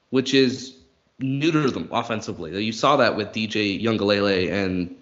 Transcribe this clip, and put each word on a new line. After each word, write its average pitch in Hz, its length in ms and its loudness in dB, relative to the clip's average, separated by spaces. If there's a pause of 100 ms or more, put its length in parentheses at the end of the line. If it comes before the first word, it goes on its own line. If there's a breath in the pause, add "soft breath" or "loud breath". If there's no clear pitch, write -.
(100)
which 131 240 0
is 131 420 2 (420)
neuter 139 520 0
them - 220 -6
offensively. 104 680 -4
You 110 100 -2
saw 139 240 2
that 113 180 4
with 104 180 -4
D 110 140 -2
J 104 320 0
Uiagalelei 101 720 2
and 92 520 -2